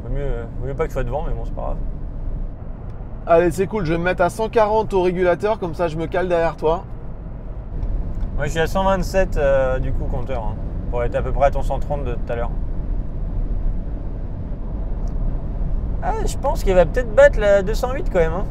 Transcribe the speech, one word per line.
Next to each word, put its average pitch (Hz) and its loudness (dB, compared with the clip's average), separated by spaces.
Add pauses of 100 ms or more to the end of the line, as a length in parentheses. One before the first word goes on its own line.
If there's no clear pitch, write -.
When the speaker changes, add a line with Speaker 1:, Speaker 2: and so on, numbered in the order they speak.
Speaker 1:
vaut 120 -4
mieux, - 0
euh, 123 -2 (180)
vaut 127 -4
mieux 139 -4
pas 143 -2
que 151 -2
je - -8
sois 131 0
devant, 127 -2
mais 127 0
bon, 110 -4
c'est - -6
pas - -6
grave. 131 -2 (1500)
Speaker 2:
Allez, 170 6
c'est 190 0
cool, 208 -2
je 156 0
vais 170 2
me 170 0
mettre 180 2
à 175 4
cent 220 -2
quarante 214 2
au 185 4
régulateur, 180 2
comme 170 -4
ça 175 0
je 151 -4
me 165 -2
cale 180 0
derrière 165 2
toi. 160 0 (1500)
Speaker 1:
Moi, 147 0
je 147 0
suis 160 0
à 160 4
cent 190 0
vingt-sept, 190 2
euh, 135 2
du 131 0
coup, 139 0
compteur, 127 -2
hein, 107 -4 (340)
pour 123 0
être 120 0
à 131 0
peu 123 -2
près 131 6
à 139 2
ton 139 0
cent 131 0
trente 143 -2
de 123 -2
tout 117 -4
à 120 -2
l'heure. 117 -2 (3500)
Ah, 214 0
je - 0
pense 294 0
qu'il 196 4
va 175 4
peut-être 247 -2
battre 285 6
la 202 6
deux 202 0
cent 247 0
huit 277 -2
quand 190 2
même, 160 4
hein. 190 -2